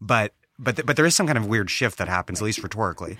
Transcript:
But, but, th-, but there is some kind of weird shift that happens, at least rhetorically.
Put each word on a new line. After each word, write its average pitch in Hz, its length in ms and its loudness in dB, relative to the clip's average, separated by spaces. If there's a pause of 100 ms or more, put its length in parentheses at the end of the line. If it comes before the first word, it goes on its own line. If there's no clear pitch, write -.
But, 110 320 2 (260)
but, 123 160 0
th-, 139 100 -4
but 143 120 2
there 156 80 6
is 170 100 4
some 196 100 2
kind 151 120 2
of 107 100 0
weird 104 240 0
shift - 280 0
that 92 100 -4
happens, 90 320 -2
at 107 40 -2
least 110 160 -2
rhetorically. 95 580 -4